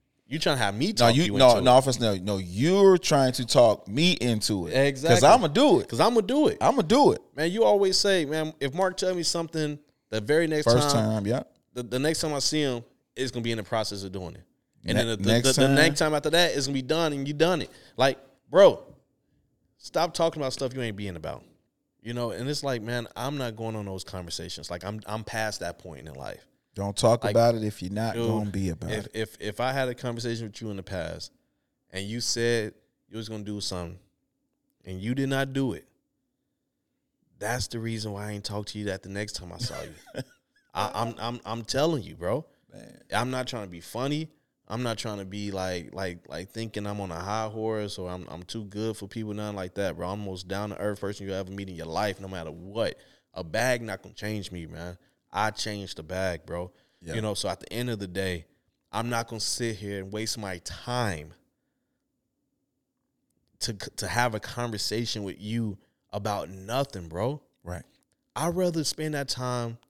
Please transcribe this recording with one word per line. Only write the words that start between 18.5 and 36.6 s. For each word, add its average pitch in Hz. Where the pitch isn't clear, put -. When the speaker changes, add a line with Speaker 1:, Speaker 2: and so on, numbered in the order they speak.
Speaker 1:
stop 165
talking 165
about 131
stuff 127
you 135
ain't 110
being 98
about. 76
You 117
know, 120
and 107
it's 143
like, 127
man, 120
I'm 135
not 120
going 113
on 107
those 95
conversations. 85
Like, 87
I'm, 107
I'm 107
past 110
that 87
point 76
in 76
life. 60
Speaker 2:
Don't 101
talk 117
Speaker 1:
Like, 104
Speaker 2:
about 117
it 110
if 104
you're 90
not 107
Speaker 1:
dude, 117
Speaker 2:
gonna 107
be 95
about 80
Speaker 1:
if, 107
Speaker 2:
it. -
Speaker 1:
if, 110
if 101
I 127
had 135
a 123
conversation 117
with 104
you 110
in 101
the 95
past 82
and 95
you 113
said 117
you -
was 110
gonna 107
do 104
something 90
and 92
you 113
did 135
not 135
do 135
it, 76